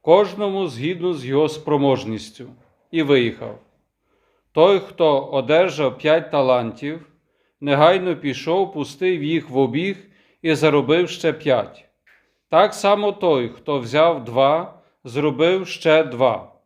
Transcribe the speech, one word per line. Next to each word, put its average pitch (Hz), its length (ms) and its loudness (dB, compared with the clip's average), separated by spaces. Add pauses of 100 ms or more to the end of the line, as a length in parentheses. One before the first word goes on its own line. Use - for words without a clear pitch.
Кожному 196 640 2
згідно 165 460 -6
з 127 120 -10
його 143 240 0
спроможністю. 131 960 -4 (460)
І 160 120 0
виїхав. 117 560 0 (920)
Той, 180 280 4
хто 143 460 0
одержав 139 720 0
п'ять 156 340 0
талантів, 135 800 -2 (520)
негайно 160 540 2
пішов, 160 580 -4
пустив 156 500 -4
їх 156 260 -4
в 127 80 -4
обіг 151 400 -2 (440)
і 160 140 0
заробив 147 540 2
ще 156 240 -4
п'ять. 127 520 -4 (640)
Так 180 240 4
само 202 380 0
той, 151 380 0
хто 143 300 -6
взяв 143 440 0
два, 135 500 0 (300)
зробив 147 640 -2
ще 156 360 2
два. 120 480 -2 (140)